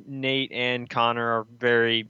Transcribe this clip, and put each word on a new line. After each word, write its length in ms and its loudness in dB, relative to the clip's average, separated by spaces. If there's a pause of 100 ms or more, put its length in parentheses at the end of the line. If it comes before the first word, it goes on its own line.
Nate 460 -4
and 380 -4
Conor, 360 0 (140)
are 80 -8 (100)
very 520 2